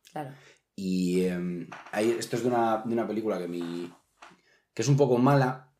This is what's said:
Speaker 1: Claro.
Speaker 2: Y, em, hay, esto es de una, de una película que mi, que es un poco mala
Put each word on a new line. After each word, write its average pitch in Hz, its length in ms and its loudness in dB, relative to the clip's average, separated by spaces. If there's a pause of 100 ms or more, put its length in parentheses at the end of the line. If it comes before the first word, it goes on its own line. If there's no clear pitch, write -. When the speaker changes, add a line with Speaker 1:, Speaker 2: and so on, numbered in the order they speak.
(100)
Speaker 1:
Claro. 143 220 -10 (420)
Speaker 2:
Y, 92 500 0
em, 90 440 -4 (240)
hay, 107 260 0
esto - 180 -6
es 113 60 -2
de 123 60 0
una, 117 360 2
de 113 80 -4
una 117 140 0
película 107 320 -2
que 90 100 -6
mi, 87 440 -8 (840)
que - 80 -2
es 117 60 -2
un 143 80 6
poco 131 220 4
mala 131 600 2